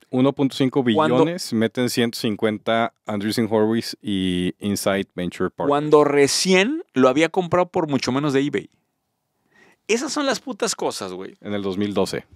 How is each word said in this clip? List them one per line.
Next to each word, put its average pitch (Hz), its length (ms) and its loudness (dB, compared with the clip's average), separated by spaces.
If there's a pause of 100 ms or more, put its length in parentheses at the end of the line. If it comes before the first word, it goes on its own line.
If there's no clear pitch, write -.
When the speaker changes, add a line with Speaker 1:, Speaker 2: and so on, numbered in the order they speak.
(120)
Speaker 1:
Uno 135 220 2
punto 135 220 -2
cinco 135 260 0
billones, 139 680 0
Speaker 2:
Cuando 113 100 0
Speaker 1:
meten 117 320 0
ciento 117 260 -2
cincuenta 110 760 -2 (120)
Andreessen 107 420 -2
Horowitz 110 540 0
y 92 560 -2
Insight 98 560 -2
Venture 90 380 -6
Partners. - 180 -2
Speaker 2:
Cuando 151 340 4
recién 185 800 2 (120)
lo 127 140 6
había 156 200 2
comprado 180 400 0
por 170 180 -2
mucho 131 240 -2
menos 139 220 -2
de 135 80 4
eBay. 113 300 -4 (1160)
Esas 247 240 -2
son 294 140 0
las 254 140 0
putas 226 340 -4
cosas, 104 400 -6
güey. 92 280 -14
Speaker 1:
En 104 120 -8
el 101 80 -4
dos 98 160 -2
mil 104 160 0
doce. 92 320 -2 (100)